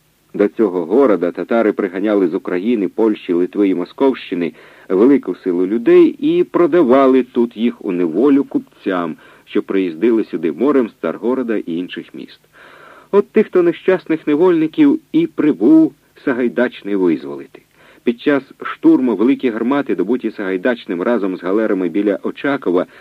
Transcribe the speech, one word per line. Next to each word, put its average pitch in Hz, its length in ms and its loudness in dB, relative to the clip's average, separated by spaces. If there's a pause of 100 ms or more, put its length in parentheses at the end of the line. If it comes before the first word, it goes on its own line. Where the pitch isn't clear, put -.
(340)
До 101 140 2
цього 92 360 -2
города 92 460 2
татари 107 420 -2
приганяли 95 560 -2
з 80 60 -6
України, 92 540 -4
Польщі, 107 440 -2
Литви 92 360 0
і 95 60 0
Московщини 87 760 -4 (360)
велику 101 460 2
силу 92 320 -2
людей 151 520 4
і 170 260 0
продавали 139 800 4
тут 120 340 -2
їх 117 280 -4
у 95 80 -4
неволю 104 520 2
купцям, 92 720 -6 (280)
що - 180 -4
приїздили 98 640 0
сюди 80 280 -4
морем 123 360 0
з - 120 -20
Царгорода 113 560 -4
і 82 200 -6
інших 87 380 -10
міст. - 260 -18 (720)
От 202 180 0
тих-то 196 340 0
нещасних 170 640 -2
невольників 156 720 2 (120)
і 165 140 0
прибув 156 640 2 (320)
Сагайдачний 120 720 -2
визволити. 71 640 -2 (420)
Під 120 180 -4
час 139 220 0 (200)
штурму 131 540 2
великі 131 340 0
гармати, 117 440 -2
добуті 107 360 -2
Сагайдачним 95 720 -4
разом 98 340 -2
з 78 60 -12
галерами 95 460 0
біля 101 340 -2
Очакова, 107 640 -2 (140)